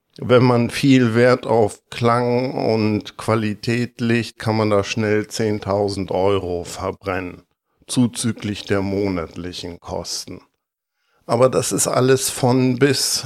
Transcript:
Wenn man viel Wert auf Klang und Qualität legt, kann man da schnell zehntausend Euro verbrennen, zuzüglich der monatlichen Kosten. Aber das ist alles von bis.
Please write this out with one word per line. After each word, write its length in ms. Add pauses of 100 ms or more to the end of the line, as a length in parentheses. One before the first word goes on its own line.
(180)
Wenn 240
man 280
viel 440
Wert 320
auf 420
Klang 840
und 420
Qualität 840
legt, 400
kann 160
man 140
da 120
schnell 460
zehntausend 800
Euro 540
verbrennen, 800 (440)
zuzüglich 760
der 180
monatlichen 1000
Kosten. 640 (840)
Aber 220
das 240
ist 160
alles 420
von 480
bis. 480